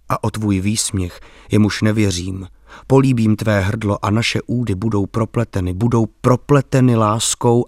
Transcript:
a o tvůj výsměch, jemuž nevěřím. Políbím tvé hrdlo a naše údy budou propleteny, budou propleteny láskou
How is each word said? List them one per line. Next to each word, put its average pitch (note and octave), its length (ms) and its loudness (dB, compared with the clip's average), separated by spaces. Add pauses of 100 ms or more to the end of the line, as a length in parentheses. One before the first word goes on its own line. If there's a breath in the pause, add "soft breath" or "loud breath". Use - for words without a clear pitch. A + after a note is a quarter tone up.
a - 160 -4
o G#2+ 60 0
tvůj G2+ 300 -2
výsměch, F#2+ 600 -4 (300 loud breath)
jemuž G#2+ 320 2
nevěřím. F#2+ 680 -2 (380 loud breath)
Políbím B2 500 2
tvé G#2 240 0
hrdlo G2+ 440 -2
a G2+ 60 0
naše A2+ 360 0
údy A#2 280 -2
budou G2+ 320 -2
propleteny, G#2+ 680 -4
budou A#2 320 0
propleteny B2+ 920 2
láskou A2+ 720 0